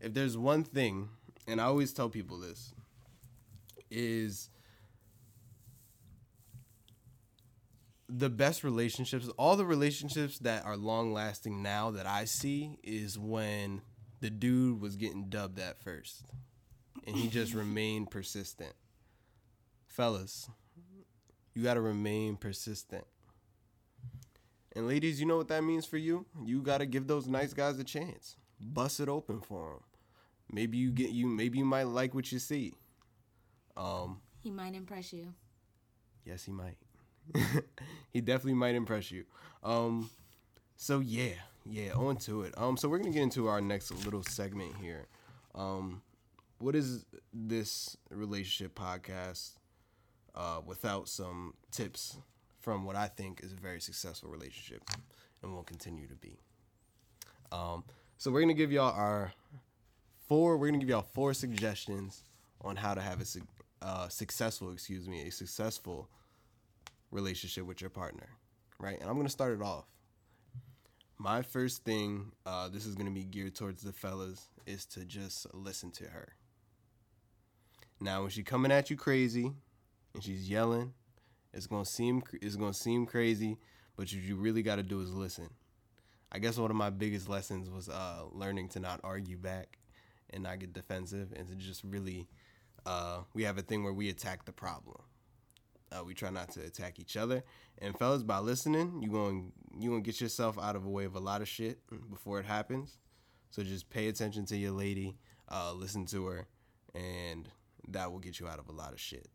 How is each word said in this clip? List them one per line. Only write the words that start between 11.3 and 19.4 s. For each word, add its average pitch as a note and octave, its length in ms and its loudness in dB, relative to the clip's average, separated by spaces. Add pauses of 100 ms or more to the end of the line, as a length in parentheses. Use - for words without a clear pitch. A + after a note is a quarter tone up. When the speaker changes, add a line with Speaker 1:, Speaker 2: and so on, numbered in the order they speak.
Speaker 1:
now G#2 300 2
that F#2+ 140 -4
I G2+ 200 2
see C#3+ 560 0
is G#2+ 360 -4
when G#2 600 0 (400)
the A2 100 0
dude B2 500 6
was G2+ 160 -4
getting G2 340 -2
dubbed G2 280 -2
at F#2 240 -6
first. - 400 -10 (840)
And G#2 100 -2
he A2+ 120 2
just A2+ 260 0
Speaker 2:
<laughs> - 0 -
Speaker 1:
remained G#2+ 560 0
persistent. F#2+ 640 -8 (1120)